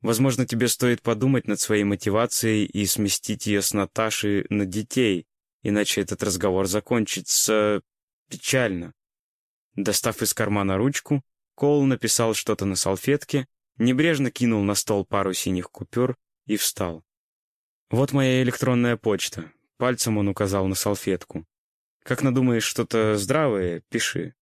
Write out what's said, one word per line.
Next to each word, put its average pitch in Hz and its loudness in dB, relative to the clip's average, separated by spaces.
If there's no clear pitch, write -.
Возможно, 120 2
тебе 117 0
стоит 120 2
подумать 117 0
над 101 -4
своей 104 2
мотивацией 107 2
и 104 -2
сместить 101 -2
ее 101 2
с - -2
Наташи 104 -2
на 104 0
детей, 104 0
иначе 104 0
этот 95 -6
разговор 95 0
закончится... 104 0
печально". 101 -2
Достав 104 -2
из 110 -2
кармана 101 0
ручку, 135 0
Коул 143 4
написал 117 2
что-то 98 -2
на 98 0
салфетке, 131 -2
небрежно 135 2
кинул 113 2
на 101 2
стол 101 -2
пару 98 0
синих 90 -4
купюр 127 -4
и 107 -2
встал. 85 -4
"Вот 131 0
моя 131 2
электронная 120 0
почта", 95 -2
пальцем 120 0
он 101 0
указал 98 0
на 95 0
салфетку. 92 -4
"Как - -4
надумаешь 127 2
что-то 110 0
здравое, 101 0
пиши. 87 -4